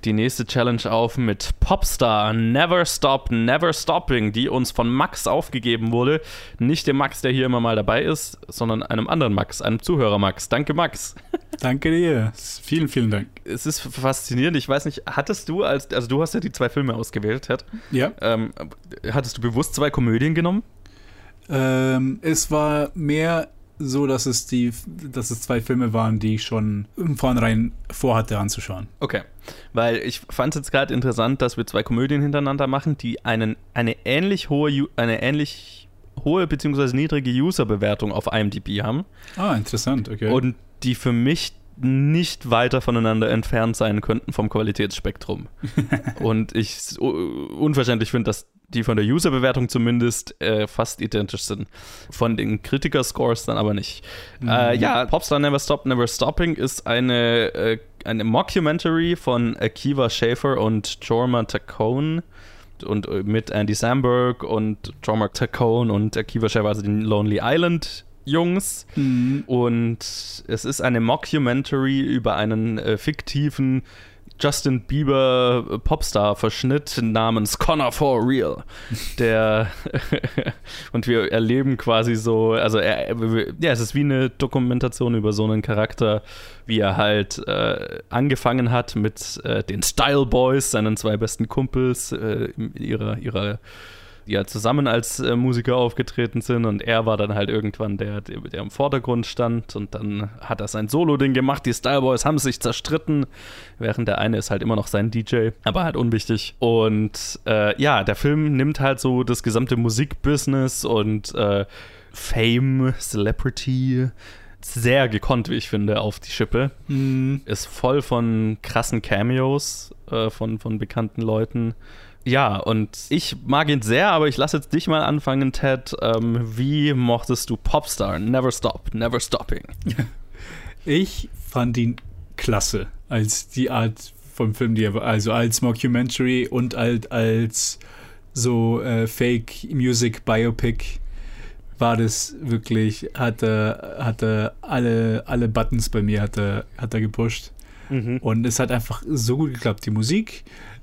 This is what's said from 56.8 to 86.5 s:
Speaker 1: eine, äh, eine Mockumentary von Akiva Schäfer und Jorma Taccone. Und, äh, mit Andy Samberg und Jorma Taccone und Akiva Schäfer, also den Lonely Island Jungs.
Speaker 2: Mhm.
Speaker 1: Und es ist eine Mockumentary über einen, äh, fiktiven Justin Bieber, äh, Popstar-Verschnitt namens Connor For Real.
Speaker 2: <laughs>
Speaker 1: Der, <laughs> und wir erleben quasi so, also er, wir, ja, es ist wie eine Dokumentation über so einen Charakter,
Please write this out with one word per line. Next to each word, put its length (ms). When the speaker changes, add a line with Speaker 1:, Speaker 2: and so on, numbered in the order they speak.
Speaker 1:
eine, 720
äh, 240
eine 200
Mockumentary 920
von 440
Akiva 520
Schäfer 500
und 400
Jorma 440
Taccone. 800
Und, 220
äh, 160
mit 280
Andy 240
Samberg 680
und 500
Jorma 240
Taccone 640
und 240
Akiva 320
Schäfer, 180
also 160
den 200
Lonely 380
Island 640
Jungs. 600
Speaker 2:
Mhm. 500
Speaker 1:
Und 540
es 640
ist 160
eine 180
Mockumentary 1000
über 340
einen, 440
äh, 200
fiktiven 840
Justin 440
Bieber, 880
äh, 80
Popstar-Verschnitt 1200
namens 560
Connor 340
For 360
Real. 360
Speaker 2:
<laughs> 280
Speaker 1:
Der, 520
<laughs> 600
und 140
wir 260
erleben 460
quasi 380
so, 360
also 260
er, 400
wir, 420
ja, 120
es 80
ist 140
wie 60
eine 280
Dokumentation 840
über 180
so 120
einen 180
Charakter, 600